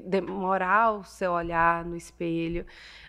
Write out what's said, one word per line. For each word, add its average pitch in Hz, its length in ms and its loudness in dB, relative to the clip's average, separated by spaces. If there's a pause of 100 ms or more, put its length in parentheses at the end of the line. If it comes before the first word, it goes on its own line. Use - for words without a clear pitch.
demorar 190 880 2
o 202 100 -8
seu 180 280 -4
olhar 170 540 2
no 170 100 -8
espelho, 170 680 -4 (440)